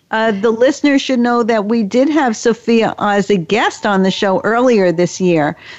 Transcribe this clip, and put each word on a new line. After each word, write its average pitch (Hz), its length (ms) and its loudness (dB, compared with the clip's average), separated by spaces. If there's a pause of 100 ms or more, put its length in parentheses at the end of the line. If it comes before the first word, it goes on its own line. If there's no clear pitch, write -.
(100)
Uh, 220 200 0
the 208 200 0
listeners 277 520 2
should 262 160 -2
know 240 240 2
that 220 220 0
we 226 180 0
did 247 280 0
have 277 260 0
Sophia 226 640 0
as 202 300 -2
a 208 60 2
guest 208 480 -2
on 196 200 0
the 190 60 2
show 190 320 -2
earlier 220 500 2
this 175 280 -2
year. 170 360 0 (220)